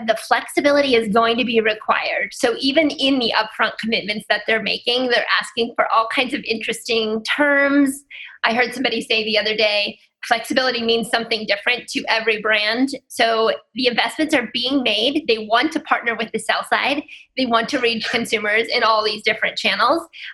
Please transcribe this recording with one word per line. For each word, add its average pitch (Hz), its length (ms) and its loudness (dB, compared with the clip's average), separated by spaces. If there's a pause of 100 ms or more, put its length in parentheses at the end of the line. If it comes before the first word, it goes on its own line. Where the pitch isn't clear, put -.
the 220 80 4
flexibility 285 800 2
is 226 180 2
going 226 240 4
to 247 60 2
be 226 160 0
required. 214 720 0
So 233 280 0
even 269 320 2
in 269 280 0
the 233 160 0
upfront 214 420 -2
commitments 208 520 -4
that 208 180 0
they're 220 160 0
making, 240 440 -2
they're 240 180 0 (160)
asking 233 340 -4
for - 160 0
all 226 220 2
kinds 262 200 0
of 254 120 -4
interesting 226 800 -4
terms. 277 800 2 (400)
I 233 80 2
heard 240 200 0
somebody 233 280 -2
say 220 240 -2
the 214 120 0
other 214 200 0
day, 214 420 0 (240)
flexibility 247 580 0
means 226 280 0
something 226 360 -2
different 214 440 -2
to - 180 -4
every 220 340 0
brand. 214 480 0 (200)
So 226 420 2 (220)
the 240 140 0
investments 240 460 0
are 247 200 2
being 254 280 0
made. 240 460 0
They 220 120 2
want 226 340 0
to 302 80 -2
partner 233 340 -2
with 220 160 -6
the 220 80 -4
sell 185 240 0
side. 240 400 0 (320)
They 262 100 0
want 226 240 2
to 277 100 0
reach 233 300 0
consumers 220 600 0
in 247 120 0
all 220 220 4
these 214 200 -4
different 214 340 -2
channels. 226 440 2 (320)